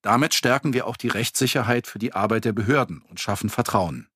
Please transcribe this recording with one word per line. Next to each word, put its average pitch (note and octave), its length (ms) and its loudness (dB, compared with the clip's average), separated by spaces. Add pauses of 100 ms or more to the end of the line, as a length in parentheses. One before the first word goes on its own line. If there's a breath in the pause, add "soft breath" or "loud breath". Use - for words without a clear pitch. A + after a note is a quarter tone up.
Damit B2+ 320 2
stärken C#3 400 2
wir B2 140 0
auch A#2 100 -6
die - 120 -4
Rechtssicherheit A#2+ 760 0
für - 120 -12
die A2+ 160 -4
Arbeit A2 320 0
der A2 80 0
Behörden A2 480 0
und - 180 -16
schaffen G#2 300 -2
Vertrauen. E2+ 640 -2